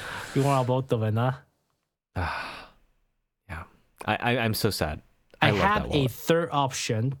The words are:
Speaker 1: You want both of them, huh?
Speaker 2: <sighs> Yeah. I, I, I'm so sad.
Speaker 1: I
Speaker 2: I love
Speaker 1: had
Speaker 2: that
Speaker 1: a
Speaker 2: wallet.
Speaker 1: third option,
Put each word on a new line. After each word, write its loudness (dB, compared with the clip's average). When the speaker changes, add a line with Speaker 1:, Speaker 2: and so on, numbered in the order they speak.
Speaker 1:
You 4
want 4
both 0
of 2
them, 0
huh? 2
Speaker 2:
<sighs> -2
Yeah. -10
I, 0
I, 0
I'm 0
so 0
sad. -4
Speaker 1:
I 6
Speaker 2:
I 4
love 2
Speaker 1:
had 4
Speaker 2:
that -4
Speaker 1:
a -6
Speaker 2:
wallet. 2
Speaker 1:
third 0
option, -2